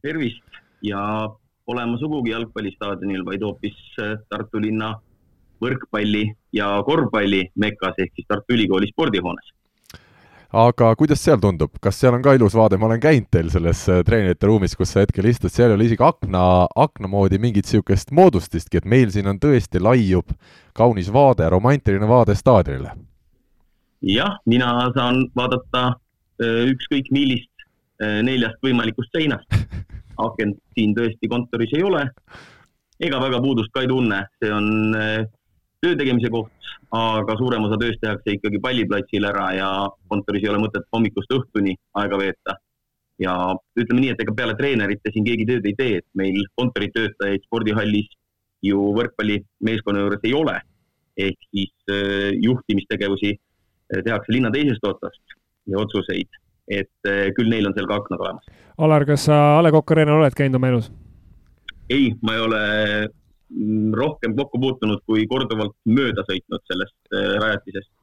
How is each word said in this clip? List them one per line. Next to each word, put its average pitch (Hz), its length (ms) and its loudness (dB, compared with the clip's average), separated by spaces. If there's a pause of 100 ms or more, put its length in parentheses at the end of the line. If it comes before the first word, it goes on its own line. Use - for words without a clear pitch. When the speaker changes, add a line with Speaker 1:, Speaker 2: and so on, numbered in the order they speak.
Speaker 1:
Tervist! 147 400 -6 (380)
Ja 104 480 -4 (340)
pole 120 220 -6
ma 120 140 -4
sugugi 139 340 -4
jalgpallistaadionil, 101 880 -6
vaid 95 160 -6
hoopis, 104 380 -8 (240)
äh, 107 160 -6 (100)
Tartu 107 320 -8
linna 110 380 -4 (640)
võrkpalli 107 640 -2 (300)
ja 101 180 -2 (120)
korvpalli 101 600 2 (140)
mekas 104 400 -2
ehk 90 160 -4
siis - 120 -14
Tartu 107 280 -2
Ülikooli 101 340 2
spordihoones. 95 680 -4 (960)
Speaker 2:
Aga 117 380 4 (100)
kuidas 147 240 4
seal 147 160 6
tundub? 87 400 0
Kas - 220 -2
seal 123 160 4
on 127 80 -4
ka 139 100 8
ilus 113 240 4
vaade? 107 220 6
Ma 110 80 2
olen 113 140 0
käinud 147 280 4
teil 82 240 2
selles, 85 320 0
äh, 90 200 4
treenerite 101 440 2
ruumis, 98 240 2
kus 92 160 -2
sa 98 140 4
hetkel 98 260 2
istud, 98 240 -2
seal 120 160 6
ei 101 80 4
ole 113 80 4
isegi 113 160 2
akna, 95 400 2 (320)
akna 127 320 0
moodi 98 320 2
mingit 107 320 0
siukest 98 400 0
moodustistki, 110 680 2
et - 100 -10
meil 120 240 4
siin 98 160 0
on 98 80 -2
tõesti 127 400 2
laiub 95 560 2 (400)
kaunis 104 400 2
vaade, 123 400 4
romantiline 107 560 2
vaade 117 240 4
staadionile. 76 640 2 (1040)
Speaker 1:
Jah, 139 380 0 (100)
mina 123 220 2 (240)
saan 127 320 0 (100)
vaadata, 127 480 -2 (560)
äh, 117 300 0
ükskõik 135 420 -2
millist, 135 380 0 (500)
äh, 107 240 -2
neljast 120 400 -2
võimalikust 120 480 -2
seinast. 151 320 -2 (400)
<laughs> - 400 -8
Akent 104 320 -4 (160)
siin 107 240 0
tõesti 113 320 -4
kontoris 120 480 -4
ei 180 80 0
ole. 147 220 -2 (920)
Ega 139 220 -2
väga 127 180 -2
puudust 120 320 0
ka 127 120 -2
ei 123 40 -2
tunne. 113 360 0 (180)
See 107 100 -2
on, 107 460 0
äh, 110 300 -4 (540)
töö 170 140 0
tegemise 123 360 -2
koht, - 380 -8 (260)
aga 110 420 -2
suurem 120 280 -2
osa 110 140 -2
tööst 117 220 -4
tehakse 104 340 -4
ikkagi 101 260 -4
palliplatsil 104 640 -2
ära 98 180 -4 (100)
ja 98 120 -4 (440)
kontoris 104 320 -4
ei 208 80 -2
ole - 100 0
mõtet 107 300 -6
hommikust 110 400 -2
õhtuni 104 440 -2 (240)
aega 101 200 -2
veeta. 95 360 -6 (640)
Ja 92 140 -2 (420)
ütleme 120 280 0
nii, 120 100 -2
et 113 100 -6
ega 107 120 -4
peale 113 200 -4
treenerite 107 560 -2
siin 107 140 -2
keegi 110 220 -2
tööd 117 200 -2
ei 104 80 -4
tee, 113 240 -2
et - 60 -20 (100)
meil 95 240 -2 (200)
kontoritöötajaid 101 880 -4
spordihallis 107 600 -2 (560)
ju 101 320 2
võrkpallimeeskonna 107 1080 -4
juures 101 240 -4
ei 127 80 0
ole. 151 200 -2 (640)
Ehk 98 300 -6
siis, 98 220 -6 (200)
äh, 101 380 -2 (100)
juhtimistegevusi, 104 920 -2
äh, - 720 -12
tehakse 110 280 -4
linna 120 200 0
teisest 139 360 -2
otsast - 480 -10 (320)
ja 98 120 -2
otsuseid, 98 480 -4 (400)
et, 98 240 -6 (160)
äh, 98 280 0
küll 117 160 2
neil 107 160 0
on 95 80 -4
seal 98 120 -4
ka 104 120 -2
aknad 95 240 -8
olemas. - 240 -12 (300)
Speaker 3:
Alar, 156 260 4
kas 147 240 0
sa 147 300 6
A 170 40 6
Le 160 100 6
Coq 156 200 4
Arena'l 156 300 4
oled 139 140 2
käinud 135 200 0
oma 127 160 2
elus? 117 180 -2 (1000)
Speaker 1:
Ei, 127 320 2
ma 110 140 -2
ei 113 40 -2
ole 110 200 0 (920)
mm, 107 440 -2
rohkem 117 420 -2
kokku 143 240 -4
puutunud 110 460 -2
kui 110 200 2
korduvalt 110 480 -4 (100)
mööda 113 420 0
sõitnud - 400 -8
sellest, 92 300 -8 (160)
äh, 98 280 -2
rajatisest. 101 500 -6 (120)